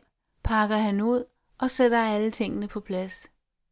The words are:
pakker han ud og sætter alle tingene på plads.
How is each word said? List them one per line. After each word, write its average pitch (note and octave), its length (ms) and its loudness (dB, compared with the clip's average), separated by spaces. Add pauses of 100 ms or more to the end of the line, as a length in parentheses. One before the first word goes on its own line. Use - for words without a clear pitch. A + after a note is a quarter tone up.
(420)
pakker G#3+ 340 2
han G#3 240 0
ud B3 240 0 (340)
og B3+ 120 -2
sætter A#3+ 280 4
alle A3 320 0
tingene G3+ 380 -4
på G#3 120 -8
plads. F#3 500 -8 (420)